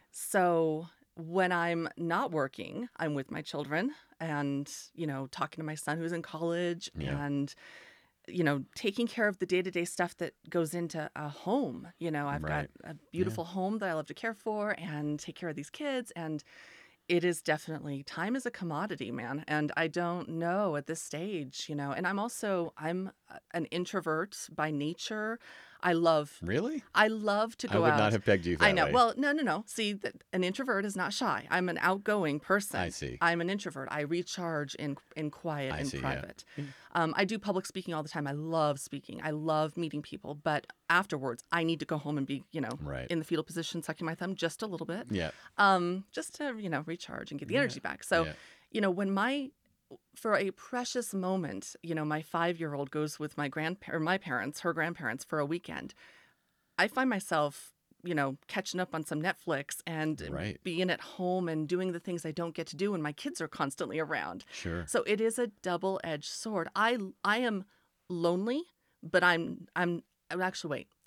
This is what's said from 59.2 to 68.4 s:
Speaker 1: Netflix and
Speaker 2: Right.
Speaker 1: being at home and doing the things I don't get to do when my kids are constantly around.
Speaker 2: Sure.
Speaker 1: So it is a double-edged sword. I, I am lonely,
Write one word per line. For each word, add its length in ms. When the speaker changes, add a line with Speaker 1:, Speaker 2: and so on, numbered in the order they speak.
Speaker 1:
Netflix 640
and 340
Speaker 2:
Right. 340
Speaker 1:
being 260
at 120
home 460
and 200
doing 240
the 80
things 240
I 80
don't 220
get 140
to 80
do 160
when 100
my 100
kids 300
are 40
constantly 520
around. 520
Speaker 2:
Sure. 360
Speaker 1:
So 200
it 140
is 180
a 100
double-edged 760
sword. 500
I, 220
I 160
am 280
lonely, 540